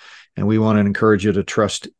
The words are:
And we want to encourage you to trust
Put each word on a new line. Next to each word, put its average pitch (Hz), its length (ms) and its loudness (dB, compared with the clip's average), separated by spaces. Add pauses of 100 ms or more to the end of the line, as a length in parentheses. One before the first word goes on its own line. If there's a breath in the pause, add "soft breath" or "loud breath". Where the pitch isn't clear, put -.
(360 loud breath)
And 98 100 -4
we 110 120 2
want 110 180 2
to 104 40 4
encourage 101 460 2
you 104 60 2
to 95 100 -2
trust - 460 -4 (120)